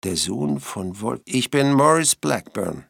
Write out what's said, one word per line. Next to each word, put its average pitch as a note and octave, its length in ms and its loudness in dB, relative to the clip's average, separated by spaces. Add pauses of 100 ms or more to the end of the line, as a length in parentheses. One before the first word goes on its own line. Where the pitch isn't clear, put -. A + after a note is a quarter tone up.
„Der F#2 140 -2
Sohn D2 420 -4
von F#2 420 -10
Wolf?“ A#2+ 240 -4
„Ich B2+ 260 -2
bin C#3 220 4
Morris D#3 420 4
Blackburn“ G#2 760 -4